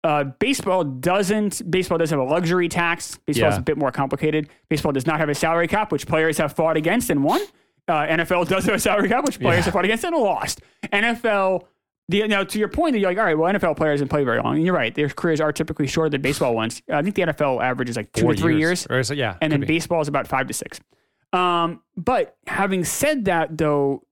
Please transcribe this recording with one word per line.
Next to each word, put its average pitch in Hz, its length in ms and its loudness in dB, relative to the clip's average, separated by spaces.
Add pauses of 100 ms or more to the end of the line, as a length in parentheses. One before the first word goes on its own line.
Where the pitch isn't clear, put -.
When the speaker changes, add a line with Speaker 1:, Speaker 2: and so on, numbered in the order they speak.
Speaker 1:
uh, 151 200 2
baseball 185 600 -2
doesn't. 185 840 -2
Baseball 180 300 0
does 160 100 2
have 156 100 0
a 131 40 2
luxury 170 440 2
tax. 170 600 -4
Baseball 117 220 2
is 101 40 2
Speaker 2:
Yeah. 101 60 0
Speaker 1:
a - 20 -4
bit 147 160 0
more 139 140 0
complicated. 147 580 -2 (180)
Baseball 151 240 0
does 131 140 -2
not 156 140 0
have 151 100 2
a 147 60 0
salary 170 320 2
cap, 208 240 0
which 147 160 -2
players 160 320 2
have 151 140 0
fought 160 220 0
against 175 360 0
and 143 120 2
won. 320 160 2 (480)
Uh, 151 220 0
N 160 100 2
F 165 120 -2
L 180 120 2
does 185 220 0
have 208 80 2
a - 60 0
salary - 300 2
cap, 254 160 0
which - 140 -2
players 175 200 4
Speaker 2:
Yeah. 170 60 0
Speaker 1:
have 170 80 0
fought 180 120 2
against 220 180 0
and 339 120 -2
lost. 196 460 -2 (300)
N 202 120 2
F 233 200 -2
L, 190 440 0 (420)
the, 208 180 2
now 202 160 0
to - 140 -6
your 214 100 0
point 302 260 0
that 220 60 0
you're 190 120 2
like, 185 80 -2
"All 220 60 2
right, 160 120 2
well, 160 100 2
N 202 80 2
F 190 80 0
L 156 120 0
players 151 240 0
didn't 135 100 -2
play 147 140 0
very 117 180 2
long." 113 140 0
And 160 100 2
you're 185 80 2
right. 123 220 0
Their 147 140 0
careers 160 300 0
are 151 120 0
typically 156 340 -4
shorter 160 240 0
than 143 140 -2
baseball 151 320 0
ones. 113 260 -4 (100)
I 147 120 0
think 202 100 -2
the 196 80 0
N 180 80 0
F - 100 -4
L 131 220 0
average 123 300 -2
is, 117 40 -6
like, 107 160 -6
two - 120 0
Speaker 2:
Four 160 80 6
Speaker 1:
or - 40 2
three 160 220 2
Speaker 2:
years. 170 240 2
Speaker 1:
years. - 80 -10
Speaker 2:
Or 127 80 0
is 127 140 -2
it, 147 80 -4
yeah, 110 200 -2
Speaker 1:
And 151 120 0
Speaker 2:
could - 0 -
Speaker 1:
then 147 100 2
Speaker 2:
be. 139 60 -2
Speaker 1:
baseball 160 340 0
is 147 60 -2
about 143 200 -2
five 131 200 -2
to - 80 -10
six. - 240 -10 (520)
Um, 175 500 0 (140)
but 196 420 -2 (100)
having 190 380 0
said 277 400 -2
that, 165 300 0
though, 147 460 0 (100)